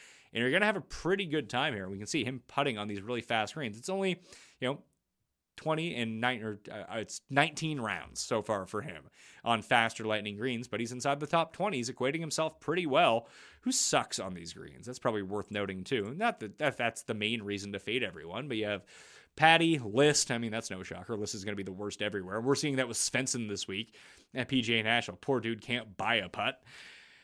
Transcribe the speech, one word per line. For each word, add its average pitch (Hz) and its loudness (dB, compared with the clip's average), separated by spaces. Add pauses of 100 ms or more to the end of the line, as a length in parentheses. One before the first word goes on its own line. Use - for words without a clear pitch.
(340)
And 113 2
you're 127 4
gonna 190 4
have 208 2
a 156 -4
pretty 196 -2
good 151 0
time 135 0
here. 98 -6
We 98 -6
can 104 -8
see 147 0
him 123 -4
putting 139 0
on 104 -4
these 104 -6
really 113 -4
fast 110 0
greens. 113 -6
It's 123 -10
only, 190 0 (400)
you 127 0
know, 143 -4 (720)
twenty 156 -2
and 113 -2
nine, 123 0
or, 107 -6 (100)
uh, 107 -8
it's - -8 (100)
nineteen 151 2
rounds 90 -2
so 110 0
far 101 0
for 104 -4
him 80 -12 (340)
on 117 4
faster 113 2
Lightning 104 -2
greens, 120 -4
but 107 -4
he's 117 -2
inside 139 0
the 147 -6
top 165 2
twenty. 180 -2
He's 120 -4
equating 139 -2
himself 160 -2
pretty 170 0
well. 135 6 (360)
Who 254 0
sucks - 2
on 90 -6
these 85 -12
greens? 69 -16
That's 127 -10
probably 110 0
worth 98 -4
noting 98 -2
too. 110 0
Not 220 0
that, 107 -10
that 143 2
that's 117 -2
the 117 -4
main 107 0
reason 101 -2
to 98 -4
fade 117 -2
everyone, 87 -8
but 127 -2
you 107 0
have 104 -2 (500)
Patty, 165 6
List. 127 4
I 120 0
mean, 117 -4
that's 113 -4
no 92 -6
shocker. 92 -8
List 104 -4
is 98 -8
gonna 104 -4
be 98 -4
the 95 -6
worst 101 -6
everywhere. 101 -2
We're 131 4
seeing 139 2
that 131 2
with 117 -4
Svensson 123 0
this 101 -4
week 101 -6 (380)
at 127 -2
P 131 2
G 113 4
A 107 2
National. 113 2
Poor 127 0
dude 113 -4
can't 113 -6
buy 110 2
a 92 0
putt. 110 -4 (600)